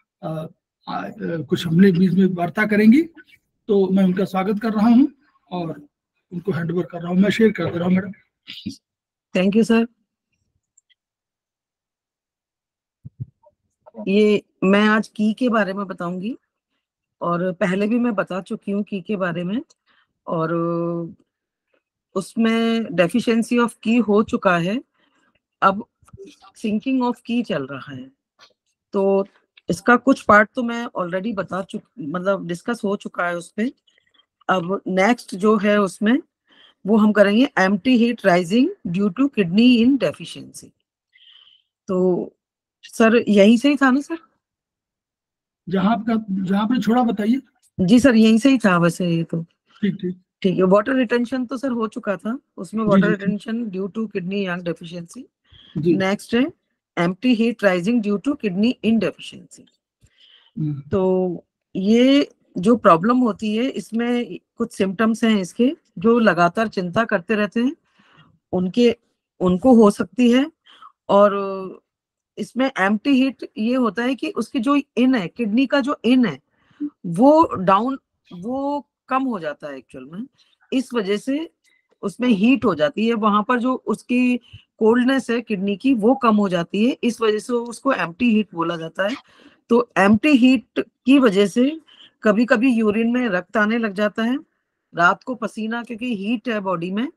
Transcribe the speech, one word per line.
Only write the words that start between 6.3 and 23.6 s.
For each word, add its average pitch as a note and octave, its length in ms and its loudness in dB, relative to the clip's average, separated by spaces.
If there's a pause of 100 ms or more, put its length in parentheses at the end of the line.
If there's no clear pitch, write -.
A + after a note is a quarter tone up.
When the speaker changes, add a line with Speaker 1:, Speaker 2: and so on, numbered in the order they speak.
Speaker 1:
उनको F3 180 -6
हैंड E3 200 -4
ओवर F3 120 -2
कर E3+ 180 -14
रहा E3+ 100 -8
हूँ। F#3 60 -2
मैं G3 120 4
शेयर A3 220 4
कर E3+ 140 -6
दे E3+ 140 -6
रहा F3 80 -4
हूँ, F3+ 80 2
मैडम। F#3 160 -2 (1300)
Speaker 2:
Thank F#3+ 180 2
you, A3+ 80 4
sir। A3+ 240 0 (4000)
ये G#3 360 2 (200)
मैं G3+ 240 2
आज G#3+ 200 0
की G#3+ 260 -2
के B3 160 -2
बारे G#3 240 -2
में G3 140 -10
बताऊंगी F#3 500 -10 (840)
और F3 300 -4
पहले G3 360 -2
भी A#3 120 0
मैं A#3+ 160 -2
बता F#3 260 -4
चुकी G#3 300 -10
हूँ G3+ 120 -4
की G3+ 180 -10
के G#3+ 140 -8
बारे F3 280 -4
में, G3+ 180 -6 (680)
और D#3+ 260 -4 (1600)
उसमें A3+ 640 -2
deficiency A3+ 800 0
of A#3 100 2